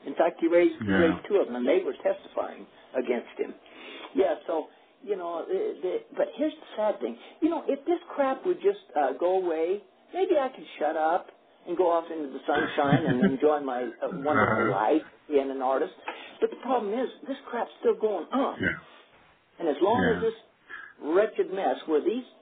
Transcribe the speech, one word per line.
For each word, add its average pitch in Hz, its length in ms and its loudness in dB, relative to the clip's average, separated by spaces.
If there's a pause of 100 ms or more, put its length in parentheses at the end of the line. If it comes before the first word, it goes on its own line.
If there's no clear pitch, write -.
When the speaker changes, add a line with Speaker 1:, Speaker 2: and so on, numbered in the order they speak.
Speaker 1:
In 139 80 -8
fact, 165 260 0
he 170 80 2
raised, 170 260 6 (120)
Speaker 2:
Yeah. 190 140 4
Speaker 1:
raised 170 280 2
two 208 80 0
of 143 100 4
them, 120 100 -6
and 123 100 -2
they 170 160 4
were 135 120 -4
testifying - 720 -6 (280)
against 120 440 -4
him. - 160 -4 (600)
Yeah, 175 220 2 (100)
so, 156 220 -4 (340)
you 196 140 -4
know, 170 320 -6
the, 196 340 -2
the, 180 160 -2 (180)
but - 200 0
here's 294 160 -2
the - 140 -20 (100)
sad 214 240 0
thing. 233 180 -6 (220)
You 311 80 2
know, 320 180 -2
if 277 180 -2
this 339 140 0 (160)
crap 269 320 -2
would 254 140 0
just, 196 200 2 (160)
uh, 139 220 2
go 185 240 2
away, 175 400 0 (300)
maybe 359 260 2
I 262 120 2
could - 160 -18 (120)
shut 160 180 0
up 160 300 2 (400)
and 170 100 -4
go 175 140 4
off 165 220 2
into 151 160 -6
the 135 180 -8
sunshine 147 600 2
and 123 140 2
Speaker 2:
<laughs> 190 120 4
Speaker 1:
enjoy 147 280 4
my, 127 220 -4
uh, 123 300 -6
wonderful 110 500 2
Speaker 2:
Uh-huh. 107 80 2
Speaker 1:
life, 110 320 2 (260)
being 135 220 2
an 135 120 -4
artist. 135 320 0 (460)
But 453 100 0
the - 60 -14
problem 233 380 -2
is, 240 140 -2 (180)
this 269 200 -6
crap's - 340 -6
still 226 160 4
going 202 340 -2
on. 254 300 0
Speaker 2:
Yeah. 95 180 -2 (800)
Speaker 1:
And 170 100 -2
as 139 140 0
long 208 280 4
as 214 60 2
Speaker 2:
Yeah. 226 140 0
Speaker 1:
this - 40 -12 (680)
wretched 180 520 0
mess 165 340 -2
where 151 160 4
these 226 220 0 (180)